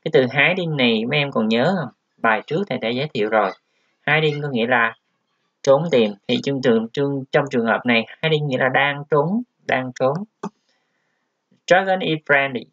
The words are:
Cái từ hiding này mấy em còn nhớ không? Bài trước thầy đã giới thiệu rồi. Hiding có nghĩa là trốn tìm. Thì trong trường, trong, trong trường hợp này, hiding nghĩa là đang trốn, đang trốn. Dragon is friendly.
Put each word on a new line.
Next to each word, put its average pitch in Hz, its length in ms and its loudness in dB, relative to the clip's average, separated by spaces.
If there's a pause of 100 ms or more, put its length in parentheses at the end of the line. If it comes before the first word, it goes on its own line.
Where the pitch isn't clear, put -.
Cái - 120 -6
từ 135 200 6
hiding 160 440 0
này 117 280 2
mấy 143 140 -2
em 143 120 -2
còn 113 160 -2
nhớ 123 340 2
không? 123 120 -10 (240)
Bài 110 300 0
trước 147 220 -2
thầy 127 80 -4
đã 113 120 -4
giới 127 240 -4
thiệu 107 160 -2
rồi. 104 220 2 (560)
Hiding 147 340 0
có 147 100 -6
nghĩa 117 160 -2
là 117 280 0 (680)
trốn 139 300 4
tìm. 113 200 4 (160)
Thì 123 160 0
trong 139 180 -4
trường, 113 320 2
trong, 139 380 -4
trong 143 200 2
trường 120 140 0
hợp 107 200 0
này, 117 200 2 (180)
hiding 151 240 0
nghĩa 127 100 -2
là 131 160 2
đang 143 360 0
trốn, 160 320 0 (260)
đang 127 320 -2
trốn. 135 180 -2 (1500)
Dragon 190 320 4
is 156 260 -2
friendly. 139 480 0